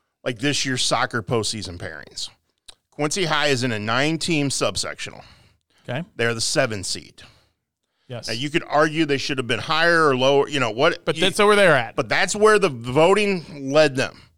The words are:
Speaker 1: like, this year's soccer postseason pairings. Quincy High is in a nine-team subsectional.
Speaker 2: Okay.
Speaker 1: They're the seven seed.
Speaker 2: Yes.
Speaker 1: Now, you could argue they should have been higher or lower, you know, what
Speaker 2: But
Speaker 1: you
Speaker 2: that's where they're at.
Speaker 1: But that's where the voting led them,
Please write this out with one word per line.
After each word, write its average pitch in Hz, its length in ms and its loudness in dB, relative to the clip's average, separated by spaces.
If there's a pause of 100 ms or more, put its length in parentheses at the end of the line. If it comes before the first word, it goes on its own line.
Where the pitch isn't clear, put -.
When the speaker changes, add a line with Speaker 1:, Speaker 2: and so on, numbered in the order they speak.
(240)
Speaker 1:
like, 127 140 -6
this 139 300 -2
year's 131 160 -4
soccer 123 400 -2
postseason 101 560 -6
pairings. - 500 -14 (600)
Quincy 156 340 -4
High 151 220 0
is 131 160 0
in 127 80 -2
a 107 80 -4
nine-team 143 680 -2
subsectional. - 760 -6 (640)
Speaker 2:
Okay. 143 260 -8
Speaker 1:
They're 117 200 -2
the 110 40 -8
seven 110 440 -2
seed. - 400 -12 (840)
Speaker 2:
Yes. 113 200 -14
Speaker 1:
Now, 104 80 -6
you 139 160 -6
could 160 160 -2
argue 156 380 2
they 143 120 2
should 131 220 -4
have 113 80 -4
been 117 120 0
higher 160 480 2
or 135 80 4
lower, 139 320 4
you 143 120 -4
know, 120 100 0
what 135 360 0
Speaker 2:
But 160 100 -2
Speaker 1:
you 165 60 -6
Speaker 2:
that's 190 180 0
where 208 160 6
they're 190 200 6
at. 117 200 -2
Speaker 1:
But 127 120 -2
that's 170 280 0
where 214 240 6
the 185 100 2
voting 143 1000 0
led 151 240 4
them, 123 260 -4 (160)